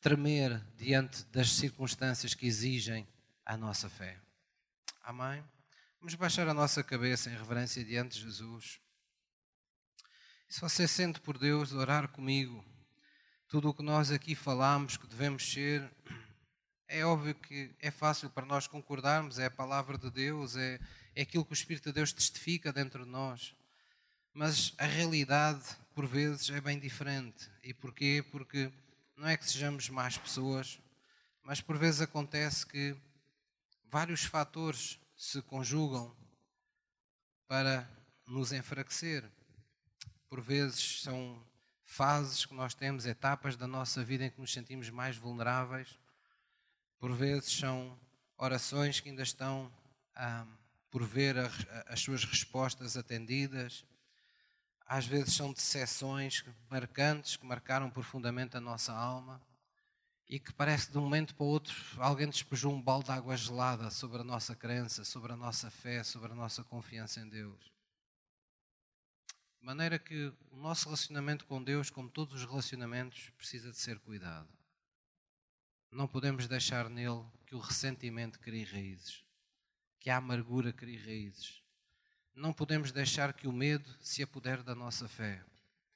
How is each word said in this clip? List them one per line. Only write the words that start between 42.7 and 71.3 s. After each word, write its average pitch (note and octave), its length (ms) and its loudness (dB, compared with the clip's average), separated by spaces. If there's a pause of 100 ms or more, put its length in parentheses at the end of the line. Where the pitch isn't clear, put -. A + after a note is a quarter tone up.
temos, C3+ 320 -4
etapas C3+ 480 0
da B2 100 -8
nossa C3 380 -2
vida B2+ 200 -2
em C3 60 -2
que A#2+ 100 -12
nos B2+ 140 -4
sentimos A#2+ 380 -8
mais B2 260 -4
vulneráveis. B2 800 -2 (1000)
Por B2 140 -2
vezes C3+ 380 2
são B2+ 480 -2 (380)
orações C3+ 600 2
que C#3+ 100 -8
ainda C3 140 -6
estão, C3 500 -4 (420)
ah, A#2+ 300 -4 (460)
por B2 120 -2
ver B2+ 340 4
a, B2+ 100 2
a, A2+ 460 -8
as A2+ 60 0
suas B2+ 240 0
respostas B2+ 720 0
atendidas. B2 880 -4 (1040)
Às C3 220 0
vezes C3+ 260 4
são C#3 180 0
decepções C3+ 920 0 (240)
marcantes C#3 640 0
que - 100 -14
marcaram B2+ 440 0
profundamente B2 640 -4
a B2 60 -6
nossa A#2 320 -4
alma B2+ 480 -6 (840)
e C#3 120 -6
que - 140 -12
parece D3 380 2
de C#3 80 0
um - 20 4
momento D3 320 2
para D3+ 100 -2
o C#3+ 40 4
outro D3+ 280 2 (220)
alguém C#3 320 4
despejou C#3 420 0
um C3+ 100 -2
balde C3 260 4
de C3+ 60 -2
água C3 220 -2
gelada A#2+ 540 0
sobre A#2+ 320 -6
a - 20 -8
nossa A#2+ 320 -4
crença, A#2 480 -4
sobre A#2 300 -8
a - 20 -6
nossa A#2 360 -6
fé, A#2+ 320 -4
sobre A2+ 280 -8
a A#2 40 -10
nossa A#2+ 280 -6
confiança A2+ 560 -8
em A2 80 -12
Deus. G#2 520 -14 (1800)
De A#2+ 60 -20
maneira D#3+ 340 0
que D3 320 -4 (200)
o - 40 -20
nosso D#3 300 -2
relacionamento D3 600 -2